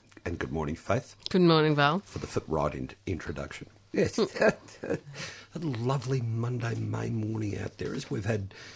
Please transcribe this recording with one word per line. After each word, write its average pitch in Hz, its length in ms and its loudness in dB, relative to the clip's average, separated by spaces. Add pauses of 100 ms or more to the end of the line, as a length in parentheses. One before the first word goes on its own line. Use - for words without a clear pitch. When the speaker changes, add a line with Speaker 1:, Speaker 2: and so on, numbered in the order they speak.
(260)
Speaker 1:
And 87 140 -4
good 64 120 -4
morning, 78 240 -2
Faith. - 400 -2 (140)
Speaker 2:
Good 185 120 6
morning, 156 340 8
Val. 147 240 4
Speaker 1:
For - 180 -10
the - 100 -8
fit - 200 -2
right 73 260 2
in-, 65 160 -4 (160)
introduction. 76 640 -6 (240)
Yes. - 280 2
<laughs> - 640 0 (720)
A 170 40 -8
lovely 131 640 0
Monday, 117 540 -2
May 110 340 -2
morning 110 480 -2
out - 220 -8
there. - 160 -4
As - 160 -6
we've 107 120 -2
had, 101 300 0 (220)